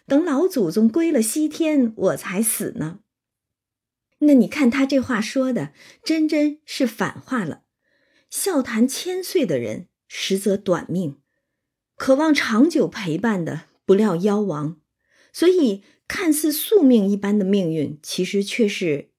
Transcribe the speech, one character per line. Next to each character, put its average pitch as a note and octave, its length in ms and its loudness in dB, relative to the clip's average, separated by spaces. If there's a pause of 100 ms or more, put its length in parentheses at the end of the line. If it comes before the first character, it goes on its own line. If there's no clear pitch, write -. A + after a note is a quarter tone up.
等 C#4+ 200 2
老 D4+ 200 0
祖 A#3 240 0
宗 A3 200 4
归 E4 240 0
了 A#3+ 80 4
西 D4+ 260 -2
天， D4 480 0
我 D#3+ 220 0
才 F#3+ 260 -4
死 A3 320 -4
呢。 E3 240 -8 (1200)
那 D4 140 6
你 A#3 160 6
看 C#4 200 2
他 C4+ 160 2
这 C4+ 140 2
话 A#3 220 -2
说 C4 320 -2
的， D#3 180 -6 (320)
真 D#4+ 240 0
真 D4+ 380 0
是 - 200 -4
反 F3+ 360 -4
话 A#3 240 -6
了。 - 160 -10 (720)
笑 E4+ 300 -2
谈 A#3 240 0
千 F4+ 380 -4
岁 F4 220 -2
的 D3+ 140 -2
人， A2+ 280 -8 (220)
实 - 280 -4
则 G3 200 0
短 F#3 320 -2
命； E3+ 320 -6 (760)
渴 C4+ 200 2
望 D#4 180 4
长 A#3+ 360 2
久 C4+ 160 2
陪 E3 320 -4
伴 G3 280 -2
的， D3 220 -8 (180)
不 F#3+ 80 6
料 G3+ 240 2
夭 G#3 240 0
亡。 E3+ 400 -6 (500)
所 - 160 0
以 C#4 360 2 (240)
看 E4+ 260 0
似 D4+ 180 -2
宿 F#4+ 300 2
命 A#3+ 260 6
一 G3+ 80 0
般 G3+ 220 0
的 G3 80 2
命 F#3+ 260 2
运， D3+ 300 -4
其 - 240 -4
实 G3+ 180 -2
却 G#3 240 0
是 E3+ 520 -4